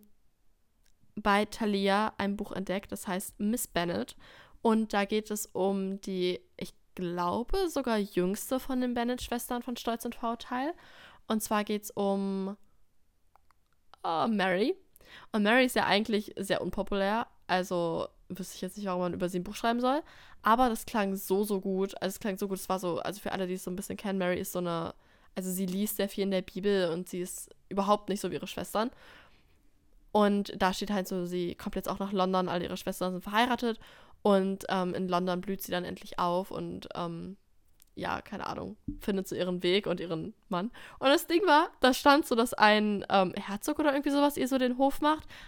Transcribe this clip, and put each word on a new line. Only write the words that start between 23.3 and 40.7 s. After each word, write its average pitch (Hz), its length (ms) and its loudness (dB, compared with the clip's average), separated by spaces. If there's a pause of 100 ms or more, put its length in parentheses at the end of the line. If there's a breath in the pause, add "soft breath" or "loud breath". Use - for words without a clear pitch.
alle, 190 160 -2
die 185 60 -4
es 185 100 -8
so 180 80 -6
ein 180 40 -4
bisschen 196 220 -8
kennen, 196 220 -4
Mary 180 200 0
ist 190 120 -8
so 180 80 -4
eine, 170 340 -4 (420 soft breath)
also 190 140 -4
sie 185 160 -2
liest 196 320 -2
sehr 202 120 0
viel 196 160 -2
in 196 60 0
der 185 100 2
Bibel 190 500 0
und 180 180 -6
sie 180 120 -6
ist - 280 -10 (200)
überhaupt 196 400 0
nicht 196 120 -2
so 185 80 -2
wie 170 60 -6
ihre 190 120 -6
Schwestern. 208 440 -2 (1200 soft breath)
Und 202 480 4
da 185 140 2
steht 196 160 -6
halt 190 180 -2
so, 185 180 -2
sie 175 280 -4
kommt - 220 -8
jetzt 190 120 -4
auch 190 120 -4
nach 196 120 -4
London, 185 380 2
alle 175 140 -2
ihre - 140 -6
Schwestern 185 340 -4
sind 180 100 -6
verheiratet. 233 580 0 (440 loud breath)
Und, 190 460 4
ähm, 180 260 0
in 185 120 -2
London 180 340 0
blüht 190 200 -6
sie - 100 -8
dann 180 140 -2
endlich - 320 -10
auf 180 320 0
und, 175 460 -8
ähm, 175 420 -8 (560)
ja, 185 280 -4
keine - 260 -10
Ahnung, - 300 -10 (220)
findet 190 280 -2
so - 80 -8
ihren 180 260 -2
Weg 185 240 2
und 175 140 -2
ihren 165 340 -6 (160)
Mann. 190 220 -2 (260 loud breath)